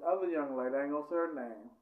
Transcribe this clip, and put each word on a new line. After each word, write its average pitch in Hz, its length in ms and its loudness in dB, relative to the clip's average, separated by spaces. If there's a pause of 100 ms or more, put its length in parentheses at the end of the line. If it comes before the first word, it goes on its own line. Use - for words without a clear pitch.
other 180 240 4
young 143 260 0
lady. 127 220 0
I 139 80 2
ain't 143 80 -2
gonna 147 160 -2
say 170 80 0
her 165 160 2
name. 117 480 -10